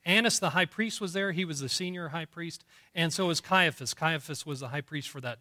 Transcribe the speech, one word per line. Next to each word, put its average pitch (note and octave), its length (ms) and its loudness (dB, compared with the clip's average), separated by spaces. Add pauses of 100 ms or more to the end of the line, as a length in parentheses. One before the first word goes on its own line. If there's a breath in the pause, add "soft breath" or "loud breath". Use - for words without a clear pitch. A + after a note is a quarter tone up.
Annas G#3+ 360 4
the F3 100 2
high F3+ 140 4
priest G#3+ 360 -4
was F#3 120 -4
there. G3 180 0
He F3+ 140 0
was D3+ 160 -4
the C3+ 80 -4
senior F3+ 400 -4
high D#3+ 160 -6
priest. E3+ 400 -10 (280 soft breath)
And E3+ 200 2
so F#3+ 140 2
was E3 140 2
Caiaphas. E3+ 540 4
Caiaphas D#3 500 -2
was C#3+ 160 -8
the C3 80 -8
high C#3+ 120 -6
priest C#3+ 300 -8
for C#3+ 100 -14
that A#2+ 200 -8